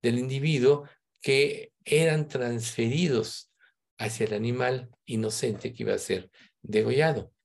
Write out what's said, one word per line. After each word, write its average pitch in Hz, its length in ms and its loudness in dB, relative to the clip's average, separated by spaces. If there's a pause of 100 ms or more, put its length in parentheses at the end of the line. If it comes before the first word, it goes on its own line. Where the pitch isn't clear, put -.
del 120 160 2
individuo 135 680 2 (340)
que 139 520 2 (120)
eran 156 420 2
transferidos 120 1200 -2 (460)
hacia 113 280 -4
el 104 80 -4
animal 127 560 -2 (160)
inocente 110 680 -4
que 117 100 -10
iba 101 100 0
a 98 60 0
ser 92 320 -4 (300)
degollado. 117 720 0 (120)